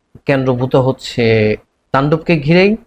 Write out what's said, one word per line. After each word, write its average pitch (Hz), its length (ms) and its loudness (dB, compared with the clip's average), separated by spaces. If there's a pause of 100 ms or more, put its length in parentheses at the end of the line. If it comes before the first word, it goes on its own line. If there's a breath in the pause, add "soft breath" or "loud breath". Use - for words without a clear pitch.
(260)
কেন্দ্রভূত 131 500 -2
হচ্ছে 113 800 0 (360)
তাণ্ডবকে 151 440 0
ঘিরেই, 175 400 2 (120)